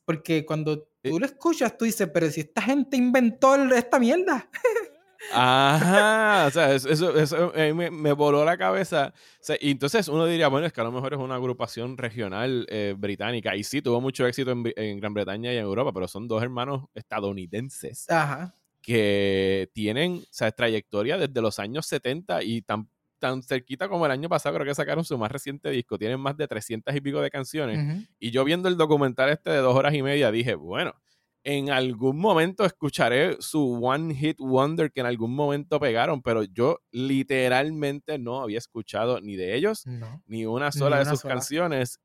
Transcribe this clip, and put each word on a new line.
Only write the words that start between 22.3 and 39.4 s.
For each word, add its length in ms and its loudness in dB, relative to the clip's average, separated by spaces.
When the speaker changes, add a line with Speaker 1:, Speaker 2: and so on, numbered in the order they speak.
Speaker 2:
y 200 -4
tan, 260 -6
tan 240 -4
cerquita 460 -6
como 160 0
el 80 2
año 160 -4
pasado, 260 -2
creo 120 -4
que 80 -4
sacaron 300 -2
su 120 -4
más 140 -2
reciente 400 -8
disco. 280 -2
Tienen 200 -2
más 180 -4
de 100 -4
trescientas 480 -6
y 60 -2
pico 200 -2
de 100 -2
canciones. 480 -4
Speaker 1:
Ujú. 260 -4
Speaker 2:
Y 120 -6
yo 140 2
viendo 240 0
el 80 2
documental 520 4
este 220 -2
de 80 4
dos 160 6
horas 200 4
y 80 0
media, 280 2
dije, 240 0
"Bueno, 380 -6
en 260 -2
algún 480 0
momento 460 2
escucharé 760 0
su 320 0
One 320 0
Hit 240 -2
Wonder 540 2
que 80 -4
en 60 -2
algún 280 -2
momento 440 -2
pegaron", 420 2
pero 220 0
yo 360 0
literalmente 1300 0
no 220 -6
había 180 -6
escuchado 600 -4
ni 140 -10
de 200 -2